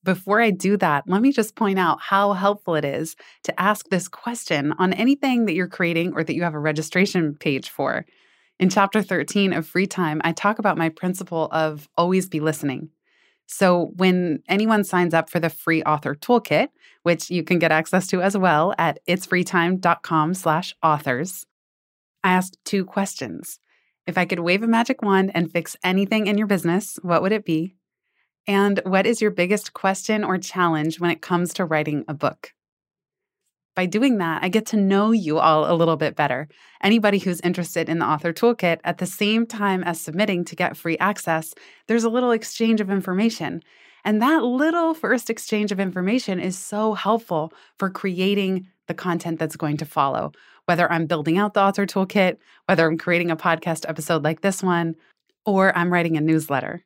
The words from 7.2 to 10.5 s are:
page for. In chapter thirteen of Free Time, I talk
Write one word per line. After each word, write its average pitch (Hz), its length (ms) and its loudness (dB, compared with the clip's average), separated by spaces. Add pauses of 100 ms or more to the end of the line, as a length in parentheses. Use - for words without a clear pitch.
page 139 340 -4
for. - 380 -4 (520)
In 185 120 4
chapter 196 320 2
thirteen 190 500 0
of 160 140 -4
Free 190 200 -2
Time, 156 380 -4
I 165 80 0
talk 208 260 -2